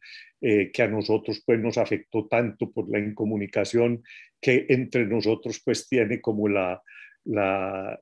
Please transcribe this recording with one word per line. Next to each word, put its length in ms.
eh, 300
que 120
a 40
nosotros, 580
pues, 140
nos 180
afectó 500
tanto 440
por 180
la 100
incomunicación, 1040
que 300
entre 360
nosotros, 580
pues, 240
tiene 340
como 260
la, 340
la, 760